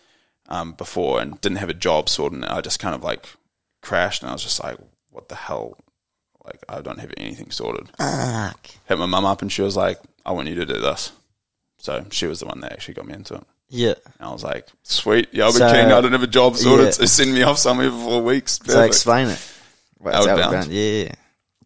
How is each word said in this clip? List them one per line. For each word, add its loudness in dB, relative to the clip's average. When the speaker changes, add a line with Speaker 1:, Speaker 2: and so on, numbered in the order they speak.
Speaker 1:
um, -10
before, -4
and -8
didn't -4
have -6
a -6
job -2
sorted. -2
And -8
I -4
just -6
kind -6
of, -10
like, -8
crashed, -2
and -10
I -8
was -10
just -6
like, -10
"What -20
the -16
hell? -10
Like, -18
I -12
don't -14
have -16
anything -14
sorted." -10
Speaker 2:
Fuck. -6
Speaker 1:
Hit -2
my -4
mum 0
up, -2
and -8
she -4
was -2
like, 0
"I -6
want -6
you -8
to -4
do -6
this." -4
So -8
she -4
was -6
the -12
one -12
that -12
actually -16
got -14
me -16
into -16
it. -16
Speaker 2:
Yeah. 2
Speaker 1:
And -14
I -10
was -12
like, -8
"Sweet, 2
yeah, 2
I'll 6
be 2
Speaker 2:
So, 8
Speaker 1:
king. 8
I 8
don't 2
have 2
a 0
job 4
sorted. 6
Speaker 2:
yeah. 2
Speaker 1:
So 2
send 4
me 2
off 4
somewhere 2
for -4
four 0
weeks." 0
Speaker 2:
So -20
Speaker 1:
Perfect. 8
Speaker 2:
explain 4
it. -4
What's -2
Speaker 1:
Outward 4
Speaker 2:
Outward 4
Speaker 1:
Bound. 0
Speaker 2:
Bound? -8
Yeah, -2
yeah, -2
yeah. -10